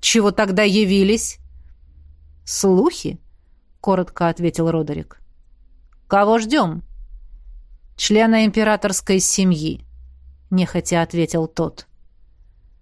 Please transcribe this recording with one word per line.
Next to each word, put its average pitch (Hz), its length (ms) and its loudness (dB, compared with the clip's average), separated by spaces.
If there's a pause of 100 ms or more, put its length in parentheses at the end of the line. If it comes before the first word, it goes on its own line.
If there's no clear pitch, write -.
"Чего 208 320 2
тогда 196 320 0
явились?" 202 760 2 (1040)
"Слухи", - 760 0 (600)
коротко 185 480 -2
ответил 165 420 -2
Родерик. 156 520 -6 (840)
"Кого 208 320 4
ждем?" 214 420 0 (1120)
"Члена 220 480 2
императорской 208 760 0
семьи", 165 680 -2 (640)
нехотя 175 520 0
ответил 165 440 -2
тот. - 400 -8 (960)